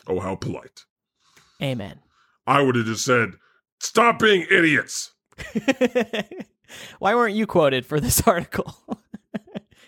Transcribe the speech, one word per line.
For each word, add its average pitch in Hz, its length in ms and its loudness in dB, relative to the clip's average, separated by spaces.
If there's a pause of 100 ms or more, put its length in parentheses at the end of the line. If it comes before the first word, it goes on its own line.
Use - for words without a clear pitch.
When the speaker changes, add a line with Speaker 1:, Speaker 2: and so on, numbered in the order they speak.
Speaker 1:
Oh, 92 120 -2
how 92 160 -6
polite. - 500 -10 (760)
Speaker 2:
Amen. 120 380 -6 (480)
Speaker 1:
I 139 160 4
would 127 120 4
have 117 100 0
just 110 200 -4
said, 113 280 0 (460)
"Stop 226 400 2
being 196 300 4
idiots." 160 600 2 (420)
Speaker 2:
<laughs> - 1500 -4
Why 196 140 2
weren't 233 220 0
you 220 100 0
quoted 139 400 2
for 151 140 -2
this 143 220 0
<laughs> - 60 -8
article? - 480 -2 (1120)